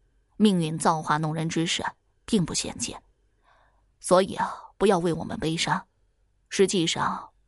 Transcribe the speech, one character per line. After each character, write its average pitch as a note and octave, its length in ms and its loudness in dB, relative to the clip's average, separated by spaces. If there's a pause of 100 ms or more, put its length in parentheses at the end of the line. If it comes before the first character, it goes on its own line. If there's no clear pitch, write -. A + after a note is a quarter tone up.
(400)
命 G3+ 200 4
运 D#3+ 200 -2
造 D#3+ 240 0
化 D3+ 160 0
弄 D#3 160 -2
人 D#3+ 160 -4
之 E3 160 0
事， - 180 -4 (400)
并 F#3+ 220 2
不 - 80 -8
鲜 - 240 -6
见。 - 220 -8 (1000)
所 F#3 220 4
以 - 140 -4
啊， - 160 -4 (260)
不 F#3+ 80 2
要 G3+ 120 6
为 E3+ 140 0
我 D#3+ 100 -4
们 - 160 -8
悲 D#3+ 160 -2
伤。 E3 320 -4 (640)
实 - 180 4
际 F3+ 200 0
上， - 420 -4 (200)